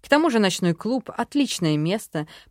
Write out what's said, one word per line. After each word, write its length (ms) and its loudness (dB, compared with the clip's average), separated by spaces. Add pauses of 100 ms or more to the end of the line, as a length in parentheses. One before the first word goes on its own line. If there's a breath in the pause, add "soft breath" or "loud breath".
К 80 -14
тому 220 4
же 80 2
ночной 360 2
клуб — 420 -4
отличное 600 0
место 500 -4 (240 loud breath)